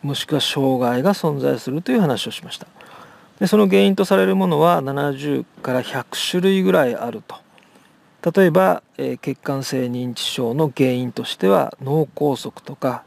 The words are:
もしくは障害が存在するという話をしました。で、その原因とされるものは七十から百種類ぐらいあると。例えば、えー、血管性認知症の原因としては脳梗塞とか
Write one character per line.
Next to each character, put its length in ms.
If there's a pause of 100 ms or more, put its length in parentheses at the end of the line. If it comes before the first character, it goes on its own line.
も 100
し 120
く 100
は 60
障 380
害 220
が 120
存 260
在 200
す 120
る 100
と 100
い 40
う 60
話 260
を 40
し 120
ま 80
し 60
た。 100 (720)
で、 80
そ 80
の 120
原 140
因 140
と 80
さ 140
れ 80
る 100
も 120
の 120
は 220
七 320
十 320 (160)
か 120
ら 80
百 360
種 240
類 200
ぐ 120
ら 140
い 80
あ 140
る 160
と。 120 (1000)
例 120
え 40
ば、 320 (140)
え 160
ー、 40
血 200
管 260
性 220
認 280
知 80
症 320
の 220
原 140
因 240
と 100
し 140
て 100
は 340
脳 240
梗 300
塞 160 (140)
と 100
か 320